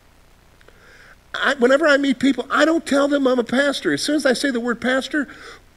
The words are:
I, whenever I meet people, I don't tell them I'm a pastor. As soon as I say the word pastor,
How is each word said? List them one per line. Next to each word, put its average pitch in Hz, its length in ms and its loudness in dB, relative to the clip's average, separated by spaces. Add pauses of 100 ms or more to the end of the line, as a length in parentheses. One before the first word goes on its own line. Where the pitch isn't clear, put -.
(1300)
I, 226 200 -2
whenever 269 320 2
I 285 120 4
meet 277 200 0
people, 247 320 0
I 254 140 2
don't 320 220 0
tell 277 220 2
them 285 180 0
I'm 254 120 2
a 226 60 0
pastor. 269 480 0
As 143 100 -2
soon 294 140 0
as 277 80 -2
I 262 80 2
say 277 180 -2
the 240 100 -2
word 233 200 -4
pastor, 262 480 -4 (480)